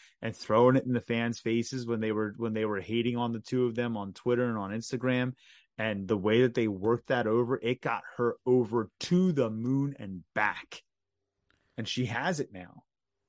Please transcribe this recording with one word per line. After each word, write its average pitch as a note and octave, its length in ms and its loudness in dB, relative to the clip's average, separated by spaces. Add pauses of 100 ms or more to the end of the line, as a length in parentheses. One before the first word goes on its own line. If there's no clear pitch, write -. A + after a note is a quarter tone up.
(220)
and A2 140 -8
throwing B2 400 6
it C3+ 80 4
in B2+ 80 -4
the A#2+ 80 0
fans' A#2 400 -2
faces A#2 480 -2
when A#2 140 -2
they A2 100 -2
were, G#2+ 240 -2
when A2+ 180 -4
they A2 120 -2
were G2+ 160 -4
hating A#2 340 -2
on A#2+ 160 -2
the A2+ 80 -6
two B2+ 260 0
of A#2 80 -2
them A#2+ 220 -2
on G2 160 -6
Twitter A#2+ 380 0
and A2+ 80 -2
on G2 140 -4
Instagram. B2+ 640 -2 (440)
And G#2 280 -2
the G#2+ 120 2
way G#2+ 240 4
that B2 120 4
they A#2 140 2
worked G#2 400 -2
that A#2+ 200 0
over, A#2+ 300 2
it A#2+ 240 -2
got A#2 200 -4 (160)
her A#2+ 180 0 (100)
over A#2+ 440 2 (120)
to F3+ 300 4
the C3 180 2
moon C3+ 500 0
and F#2+ 240 -10 (120)
back. - 460 -2 (960)
And A2+ 100 -6
she B2+ 200 -2
has C#3+ 340 -2
it - 100 -6
now. F2+ 320 -16 (460)